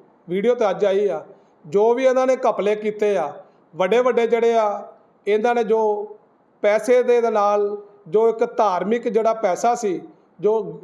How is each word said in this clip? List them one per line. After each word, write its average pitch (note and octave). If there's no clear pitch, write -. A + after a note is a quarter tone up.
ਵੀਡੀਓ G3+
ਤਾਂ A3
ਅੱਜ F3
ਆਈ G3
ਆ। D#3
ਜੋ G#3
ਵੀ C4
ਇਹਨਾਂ C4
ਨੇ C4
ਘਪਲੇ G#3+
ਕੀਤੇ G#3
ਆ, D3
ਵੱਡੇ F#3+
ਵੱਡੇ A#3
ਜਿਹੜੇ A#3
ਆ, G#3
ਇਹਨਾਂ G#3+
ਨੇ A#3
ਜੋ G#3+
ਪੈਸੇ A3
ਦੇ, A#3+
ਦੇ A3+
ਨਾਲ G#3
ਜੋ G#3+
ਇੱਕ A3+
ਧਾਰਮਿਕ G#3
ਜਿਹੜਾ A3+
ਪੈਸਾ A3
ਸੀ, G#3+
ਜੋ G3